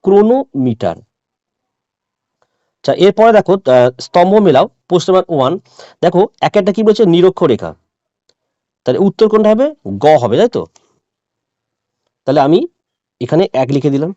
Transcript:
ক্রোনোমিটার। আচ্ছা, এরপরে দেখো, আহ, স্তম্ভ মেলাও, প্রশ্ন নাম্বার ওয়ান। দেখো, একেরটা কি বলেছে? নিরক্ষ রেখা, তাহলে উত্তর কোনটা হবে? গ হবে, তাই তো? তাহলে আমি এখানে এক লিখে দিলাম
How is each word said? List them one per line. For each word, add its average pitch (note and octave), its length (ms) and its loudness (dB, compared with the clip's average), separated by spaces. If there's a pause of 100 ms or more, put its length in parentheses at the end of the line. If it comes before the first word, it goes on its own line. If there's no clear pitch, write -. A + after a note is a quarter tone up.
ক্রোনোমিটার। F#3+ 920 0 (1800)
আচ্ছা, - 160 -4 (120)
এরপরে G#3+ 280 2
দেখো, G3 220 2
আহ, B2+ 340 2 (180)
স্তম্ভ F3+ 260 0 (140)
মেলাও, D3+ 200 2 (220)
প্রশ্ন F3 200 -2
নাম্বার F#3 220 0
ওয়ান। C#3 220 0 (500)
দেখো, F3 180 0 (260)
একেরটা F#3+ 260 -2
কি A3 140 -4
বলেছে? A3 180 2 (100)
নিরক্ষ F#3 260 0 (120)
রেখা, F2 180 -6 (1160)
তাহলে B2+ 200 -2
উত্তর G#3+ 260 0
কোনটা G#3+ 200 2
হবে? B3 140 0 (380)
গ - 0 - (180)
হবে, A2+ 180 -2
তাই A#3 160 0
তো? F2+ 60 -6 (1600)
তাহলে C#3+ 140 0
আমি D#3 180 2 (640)
এখানে D#3 240 -2 (180)
এক B2 100 -4
লিখে C#3+ 220 -2
দিলাম D#3 220 -6